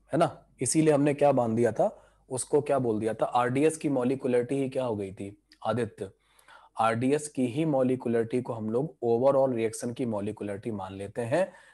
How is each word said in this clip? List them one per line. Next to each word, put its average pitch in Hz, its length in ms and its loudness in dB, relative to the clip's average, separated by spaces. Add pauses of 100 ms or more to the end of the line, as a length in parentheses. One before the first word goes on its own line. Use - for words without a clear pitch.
(120)
है 135 60 0
ना? - 280 0 (140)
इसीलिए 156 340 4
हमने 143 200 4
क्या 143 180 4
बांध 117 240 2
दिया 113 160 4
था, 185 300 -2 (260)
उसको 131 320 0
क्या 143 180 0
बोल 113 220 0
दिया 110 140 0
था, 147 100 -4
आरडीएस 135 520 2
की 156 120 -4
मॉलिक्युलरिटी 127 640 0
ही 135 140 -2
क्या 131 160 -4
हो 117 120 -2
गई 98 160 -6
थी 98 300 -14 (240)
आदित्य, 110 440 -4 (720)
आरडीएस 127 480 2
की 127 180 -2
ही 127 180 -2
मॉलिक्युलरिटी 127 800 0
को 127 100 -8
हम 110 180 -6
लोग 131 320 -2
ओवरऑल 131 520 4
रिएक्शन 113 380 -4
की 127 140 -6
मॉलिक्युलरिटी 104 640 -6
मान 95 220 -8
लेते 101 300 -8
हैं। 160 300 0 (220)